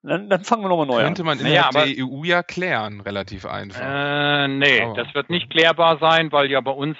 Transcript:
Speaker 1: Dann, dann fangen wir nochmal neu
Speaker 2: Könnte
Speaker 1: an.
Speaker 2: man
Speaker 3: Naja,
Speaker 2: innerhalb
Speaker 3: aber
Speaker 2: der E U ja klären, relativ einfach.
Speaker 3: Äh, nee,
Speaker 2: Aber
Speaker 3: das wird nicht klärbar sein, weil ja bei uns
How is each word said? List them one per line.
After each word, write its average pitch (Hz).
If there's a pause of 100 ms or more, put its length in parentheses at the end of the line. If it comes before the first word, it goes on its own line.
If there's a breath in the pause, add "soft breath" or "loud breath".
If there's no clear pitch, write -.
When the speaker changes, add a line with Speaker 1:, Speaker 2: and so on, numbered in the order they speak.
Speaker 1:
Dann, 180
dann 185
fangen 220
wir 190
nochmal 165
neu 123
Speaker 2:
Könnte 185
Speaker 1:
an. 165
Speaker 2:
man 147
Speaker 3:
Naja, 123
Speaker 2:
innerhalb 151
Speaker 3:
aber 151
Speaker 2:
der 139
E 127
U 135
ja 175
klären, 113
relativ 98
einfach. 101
Speaker 3:
Äh, 143
nee, 139
Speaker 2:
Aber 113
Speaker 3:
das 120
wird 139
nicht 175
klärbar 165
sein, 160
weil 143
ja 135
bei 131
uns 143